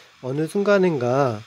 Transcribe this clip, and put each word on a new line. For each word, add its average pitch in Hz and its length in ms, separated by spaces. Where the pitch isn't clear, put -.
어느 143 260
순간인가 143 1000